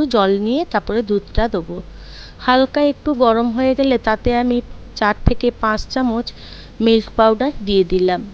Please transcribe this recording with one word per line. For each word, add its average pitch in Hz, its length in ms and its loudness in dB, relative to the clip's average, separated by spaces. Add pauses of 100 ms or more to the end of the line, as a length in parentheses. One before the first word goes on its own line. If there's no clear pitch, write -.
জল 208 340 2
নিয়ে 240 260 0
তারপরে 208 380 -2
দুধটা 208 440 -2
দেবো। 175 300 -6 (640)
হালকা 262 440 2
একটু 285 300 0
গরম 240 380 2
হয়ে 262 240 0
গেলে 269 220 2
তাতে 220 380 -2
আমি 240 220 0 (380)
চার 208 200 0 (100)
থেকে 240 220 2 (120)
পাঁচ 220 300 -2
চামচ 240 380 -2 (540)
মিল্ক 226 340 4
পাউডার 220 360 4 (140)
দিয়ে 196 180 4
দিলাম। 180 380 0 (120)